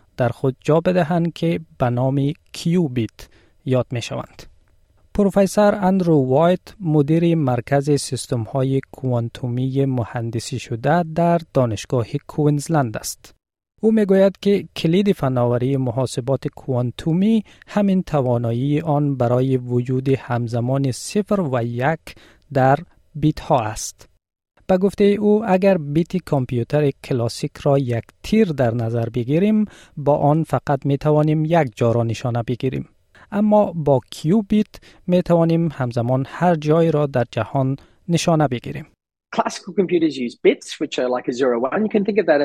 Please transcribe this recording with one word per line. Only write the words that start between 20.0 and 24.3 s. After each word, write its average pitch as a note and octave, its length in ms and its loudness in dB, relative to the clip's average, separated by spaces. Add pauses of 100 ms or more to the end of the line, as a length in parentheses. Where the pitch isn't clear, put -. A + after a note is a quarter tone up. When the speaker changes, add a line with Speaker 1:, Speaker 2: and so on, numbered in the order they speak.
Speaker 1:
همزمان B2 840 -2
صفر - 480 -2
و B2+ 240 -2
یک A#2+ 360 -2 (540)
در C3+ 240 4 (360)
بیت D3+ 260 0
ها D3+ 180 2
است. - 500 -8 (580)